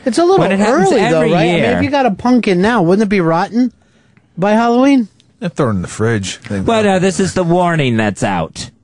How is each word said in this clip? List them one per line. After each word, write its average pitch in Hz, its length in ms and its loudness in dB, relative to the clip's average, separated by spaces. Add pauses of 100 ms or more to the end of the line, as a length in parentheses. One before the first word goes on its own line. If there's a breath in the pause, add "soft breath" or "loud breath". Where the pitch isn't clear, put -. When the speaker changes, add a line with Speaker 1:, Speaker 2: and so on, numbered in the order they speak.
Speaker 1:
It's 254 120 -2
a 330 80 2
little 370 140 4
Speaker 2:
When - 120 0
it 196 80 -2
happens 302 320 2
Speaker 1:
early, 233 100 2
though, 165 200 2
Speaker 2:
every 156 100 0
Speaker 1:
right? 175 100 2
I - 120 2
mean, 165 100 0
Speaker 2:
year. - 140 0
Speaker 1:
if - 60 0
you - 60 -2
got 277 160 0
a 214 60 2
pumpkin 208 500 0
now, 220 220 0
wouldn't 190 200 2
it 202 60 -2
be 202 120 0
rotten 185 500 -2 (680 soft breath)
by 196 140 0
Halloween? 240 560 2 (320)
Speaker 3:
They 190 100 -6
throw 147 180 -2
it 110 40 0
in 95 100 -2
the 82 60 -6
fridge. 107 540 -4
They 104 200 -8
Speaker 2:
Well, 220 220 0
no, 190 160 2
this 185 200 -2
is 185 160 -2
the 185 80 0
warning 165 540 0
that's 107 260 -2
out. 90 460 -6 (140)